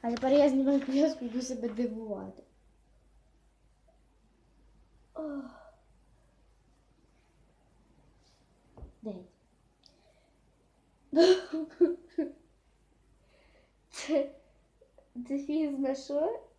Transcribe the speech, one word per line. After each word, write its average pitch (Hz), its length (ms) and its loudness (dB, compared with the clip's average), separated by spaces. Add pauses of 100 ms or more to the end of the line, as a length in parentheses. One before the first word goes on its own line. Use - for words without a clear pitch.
А 233 100 -2
тепер 254 220 0
я 285 160 8
знімаю 269 360 2
пов'язку 269 400 0
і - 20 -8
йду 240 140 -4
себе 233 280 -6
дивувати. 214 760 -8 (2750)
Ох. 285 600 -10 (3250)
Дивіться. 190 300 -12 (1800)
<laughs> 330 1200 2 (1500)
Це, 277 420 -2 (960)
це 277 120 -4
фіг 294 360 -2
зна 269 200 -2
що. 311 440 -4 (200)